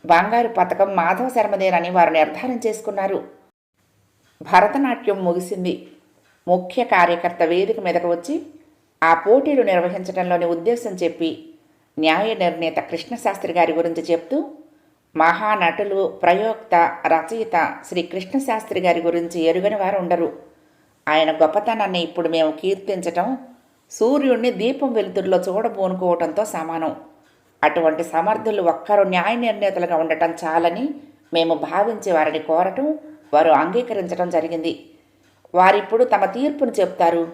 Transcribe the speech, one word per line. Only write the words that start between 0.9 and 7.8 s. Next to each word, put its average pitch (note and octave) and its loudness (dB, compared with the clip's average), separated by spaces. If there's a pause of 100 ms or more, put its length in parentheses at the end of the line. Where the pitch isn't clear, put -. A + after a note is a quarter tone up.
మాధవ F#3 0
శర్మదేనని F#3+ 0
వారు E3+ 4
నిర్ధారం E3 0
చేసుకున్నారు. G3 -4 (1200)
భరతనాట్యం G#3 2
ముగిసింది. F3+ -2 (720)
ముఖ్య F3+ 0
కార్యకర్త F3 2
వేదిక F#3 0